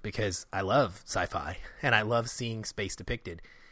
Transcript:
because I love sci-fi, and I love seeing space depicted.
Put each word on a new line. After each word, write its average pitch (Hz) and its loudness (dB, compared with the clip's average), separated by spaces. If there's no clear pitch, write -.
because 104 -2
I 95 0
love 98 4
sci-fi, 90 -2
and 123 4
I 107 8
love 117 2
seeing 113 -4
space 98 -4
depicted. 90 -6